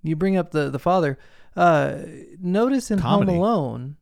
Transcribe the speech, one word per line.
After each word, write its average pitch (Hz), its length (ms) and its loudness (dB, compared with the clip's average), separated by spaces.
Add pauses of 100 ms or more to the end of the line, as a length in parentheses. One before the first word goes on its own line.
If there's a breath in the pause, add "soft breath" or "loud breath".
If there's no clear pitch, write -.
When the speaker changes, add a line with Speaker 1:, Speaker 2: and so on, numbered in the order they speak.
Speaker 1:
You 160 140 -2
bring 190 200 0
up 175 160 -2
the, 147 180 0
the 135 80 -6
father. 175 400 0 (380 soft breath)
Uh, 147 420 2 (420)
notice 226 500 0
in 202 100 0
Speaker 2:
Comedy. 196 320 2
Speaker 1:
Home 175 80 0
Alone. 143 600 -2